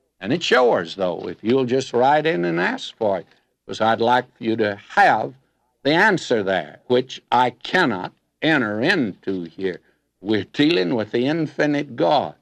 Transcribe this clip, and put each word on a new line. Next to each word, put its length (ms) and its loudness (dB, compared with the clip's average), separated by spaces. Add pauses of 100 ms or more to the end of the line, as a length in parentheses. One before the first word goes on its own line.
(220)
and 120 -2
it's 180 -2
yours, 440 2
though, 340 -4
if 120 -12
you'll 220 2
just 300 -2
write 320 2
in 180 -2
and 160 -2
ask 380 -6
for 220 -2
it, 80 -16 (380)
'cause 140 -12
I'd 220 2
like 240 2 (100)
for 80 -16
you 140 0
to 180 0
have 580 2 (500)
the 100 2
answer 500 2
there, 440 -4
which 340 0 (100)
I 200 4
cannot 600 -2 (300)
enter 400 0
into 600 -2
here. 360 -6 (400)
We're 240 -2
dealing 500 0
with 180 -4
the 140 0
infinite 680 -2
God 460 0